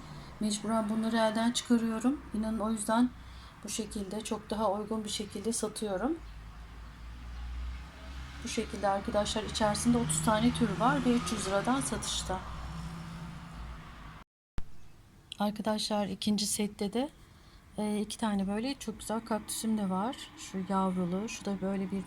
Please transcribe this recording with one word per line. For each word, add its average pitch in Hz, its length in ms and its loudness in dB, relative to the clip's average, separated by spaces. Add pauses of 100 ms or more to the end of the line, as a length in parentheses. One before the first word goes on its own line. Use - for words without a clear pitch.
(400)
mecburen 214 500 2
bunları 220 280 2
elden 226 340 6
çıkarıyorum. 226 720 2 (120)
İnanın 220 260 0
o 214 120 2
yüzden 226 380 4 (540)
bu 208 60 -8
şekilde 208 520 -4
çok 214 280 -4
daha 214 220 4
uygun 214 320 0
bir 208 60 -6
şekilde 208 440 -2
satıyorum. 214 640 0 (2250)
Bu 233 40 -6
şekilde 214 400 -2
arkadaşlar 208 560 2
içerisinde 214 540 4
otuz - 280 2
tane 226 280 6
türü 202 260 2
var 254 260 4
ve 247 80 8
üç 240 180 2
yüz 202 160 -2
liradan 202 340 4
satışta. - 580 -2 (3000)
Arkadaşlar 208 680 2
ikinci 202 400 2
sette 208 460 0
de, 262 160 2 (680)
e, 208 240 0
iki 214 160 -4
tane 202 300 2
böyle 226 320 0
çok 220 200 -6
güzel 220 220 -2
kaktüsüm 220 560 0
de 202 120 2
var. 196 260 0 (220)
Şu - 200 -10 (120)
yavrulu, 190 600 2
şu - 160 -10
da 202 160 -2
böyle 190 300 -2
bir 196 160 -2